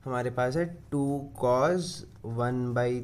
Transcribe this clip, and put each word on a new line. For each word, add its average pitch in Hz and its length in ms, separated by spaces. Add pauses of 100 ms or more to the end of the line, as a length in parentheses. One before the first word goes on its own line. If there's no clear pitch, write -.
हमारे 123 240
पास 127 280
है 170 80 (260)
टू 143 120 (360)
cos 147 520 (460)
one 123 220 (160)
by 123 140 (140)